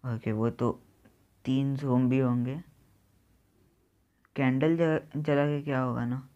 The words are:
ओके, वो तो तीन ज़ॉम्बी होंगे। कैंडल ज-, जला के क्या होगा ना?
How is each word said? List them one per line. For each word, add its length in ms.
ओके, 260
वो 180
तो 320
तीन 320
ज़ॉम्बी 420
होंगे। 440
कैंडल 400
ज-, 260
जला 300
के 160
क्या 180
होगा 240
ना? 320